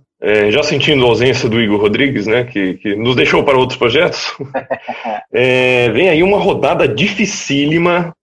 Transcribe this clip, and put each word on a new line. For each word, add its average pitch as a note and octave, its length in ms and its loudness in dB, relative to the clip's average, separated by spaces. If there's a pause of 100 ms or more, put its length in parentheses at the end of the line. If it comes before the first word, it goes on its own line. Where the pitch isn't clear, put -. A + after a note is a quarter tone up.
(220)
É, G#2 300 2
já C#3+ 100 2
sentindo D3 420 0
a B2 40 4
ausência A#2+ 400 0
do A2+ 120 0
Igor G#2 200 0
Rodrigues, A2 480 0
né, A#2+ 160 0
que, G2 300 -4
que G2+ 200 -6
nos A#2 220 -2
deixou D#3 260 2
para C3+ 160 2
outros B2+ 180 0
projetos. B2+ 600 0
<laughs> - 1000 -10
É, B2+ 540 2
vem D3 180 2
aí D#3+ 140 2
uma G3 160 2
rodada D#3 480 0
dificílima, E3 1400 -2